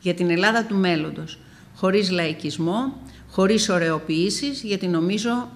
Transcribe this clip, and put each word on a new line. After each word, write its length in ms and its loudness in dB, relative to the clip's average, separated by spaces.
για 140 0
την 160 0
Ελλάδα 340 2
του 120 -2
μέλλοντος. 600 0
Χωρίς 360 2
λαϊκισμό, 800 -2
χωρίς 380 2
ωρεοποιήσεις, 920 0
γιατί 240 -2
νομίζω 680 0